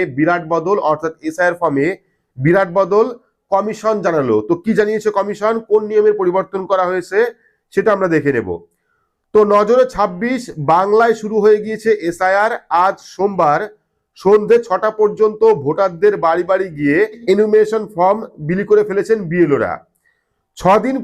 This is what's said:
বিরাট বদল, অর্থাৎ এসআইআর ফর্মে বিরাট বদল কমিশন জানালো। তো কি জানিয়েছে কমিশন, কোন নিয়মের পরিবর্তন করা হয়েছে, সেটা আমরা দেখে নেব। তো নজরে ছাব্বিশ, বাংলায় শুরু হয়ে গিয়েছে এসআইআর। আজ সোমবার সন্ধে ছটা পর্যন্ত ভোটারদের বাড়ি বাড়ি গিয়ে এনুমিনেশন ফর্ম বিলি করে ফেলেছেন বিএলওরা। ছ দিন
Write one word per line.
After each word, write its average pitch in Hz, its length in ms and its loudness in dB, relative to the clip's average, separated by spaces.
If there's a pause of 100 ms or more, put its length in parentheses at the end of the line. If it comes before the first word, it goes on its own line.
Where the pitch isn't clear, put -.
বিরাট 160 420 -2
বদল, 165 320 -2
অর্থাৎ 156 420 -4
এসআইআর 170 380 -2
ফর্মে 147 280 0 (500)
বিরাট 175 360 2
বদল 196 320 2 (460)
কমিশন 208 500 -2
জানালো। 143 400 0
তো 170 140 -2
কি 214 180 -6
জানিয়েছে 214 380 0
কমিশন, 202 420 -2 (140)
কোন 208 200 2
নিয়মের 214 300 2
পরিবর্তন 190 480 -2
করা 185 200 0
হয়েছে, 185 320 -4 (560)
সেটা 196 180 0
আমরা 190 180 0
দেখে 143 240 0
নেব। 104 160 -2 (840)
তো 214 100 6
নজরে 208 440 4
ছাব্বিশ, 208 520 -4 (240)
বাংলায় 208 500 2
শুরু 214 240 -8
হয়ে 208 200 4
গিয়েছে 214 300 -6 (120)
এসআইআর। 185 500 0 (260)
আজ 190 180 2 (100)
সোমবার 175 540 0 (580)
সন্ধে 208 460 4
ছটা 214 280 -2
পর্যন্ত 214 500 0 (140)
ভোটারদের 175 640 0
বাড়ি 165 260 0
বাড়ি 190 260 0
গিয়ে 147 280 0 (300)
এনুমিনেশন 214 600 2
ফর্ম 185 300 0 (220)
বিলি 175 260 -4
করে 208 180 4
ফেলেছেন 202 400 -2
বিএলওরা। 147 480 0 (840)
ছ - 40 -18 (200)
দিন 262 220 -4